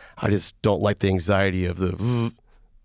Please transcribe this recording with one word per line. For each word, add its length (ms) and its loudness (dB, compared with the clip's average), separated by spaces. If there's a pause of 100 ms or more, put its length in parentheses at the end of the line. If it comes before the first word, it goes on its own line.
(180)
I 120 -2
just 320 -2
don't 200 2
like 180 0
the 80 2
anxiety 580 2
of 140 -6
the 160 0
v-, 360 -2 (520)